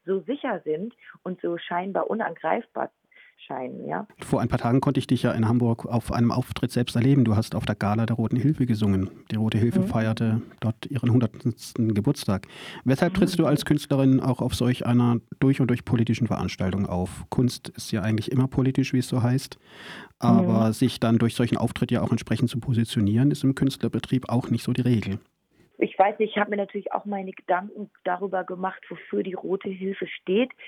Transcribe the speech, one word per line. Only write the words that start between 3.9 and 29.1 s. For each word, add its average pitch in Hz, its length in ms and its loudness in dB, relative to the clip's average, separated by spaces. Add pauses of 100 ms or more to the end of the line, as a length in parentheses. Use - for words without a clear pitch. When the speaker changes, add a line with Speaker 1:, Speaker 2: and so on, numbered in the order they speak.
Speaker 2:
Vor 127 200 -2
ein 117 80 0
paar 131 120 0
Tagen 123 200 2
konnte 135 200 2
ich - 80 -8
dich 123 160 2
ja 120 80 2
in 113 160 2
Hamburg 117 380 2
auf - 260 -2
einem 117 180 2
Auftritt - 400 -2
selbst 123 240 -2
erleben. 131 300 4
Du 110 100 4
hast 113 220 0
auf - 100 -2
der - 80 0
Gala 107 320 0
der 113 80 0
Roten 113 220 0
Hilfe 139 300 2
gesungen. 101 440 2 (220)
Die 107 40 -2
Rote 110 220 0
Hilfe 117 220 4
Speaker 1:
Mhm. 185 80 2
Speaker 2:
feierte 110 540 0 (180)
dort - 260 -2
ihren 123 240 0
hundertsten 113 800 0
Geburtstag. 104 540 0 (380)
Weshalb 151 300 2
Speaker 1:
Mhm. - 20 -2
Speaker 2:
trittst 180 240 2
du 160 60 4
als 147 180 2
Künstlerin 135 560 4
auch 127 200 0
auf 120 140 -2
solch 123 320 0
einer 120 300 4 (240)
durch 139 200 4
und 123 80 4
durch 123 160 0
politischen 117 440 0
Veranstaltung 95 580 -2
auf? 90 440 -4
Kunst - 400 0
ist - 200 -14
ja 107 120 -2
eigentlich 110 280 -2
immer 131 160 2
politisch, 131 460 0
wie 131 60 2
es 123 100 -2
so 123 160 0
heißt. 123 340 -2 (640)
Aber 113 480 4
Speaker 1:
Mhm. 110 40 2
Speaker 2:
sich - 280 0
dann 113 180 4
durch 113 160 2
solchen 120 220 2
Auftritt - 340 -2
ja 120 120 0
auch - 100 -2
entsprechend 117 360 0
zu 120 120 -4
positionieren, 117 720 2
ist 147 100 -4
im 135 140 2
Künstlerbetrieb 123 720 -2
auch 120 220 -2
nicht 117 120 0
so 120 100 -4
die 127 100 0
Regel. 110 360 2 (600)
Speaker 1:
Ich - 200 -2
weiß 202 220 4
nicht, 214 160 0
ich - 20 0
habe 208 120 0
mir 202 80 -2
natürlich 196 340 -6
auch - 140 -6
meine 196 260 -6
Gedanken 202 580 -4 (140)
darüber 185 400 -4
gemacht, 185 440 -6
wofür 196 360 -6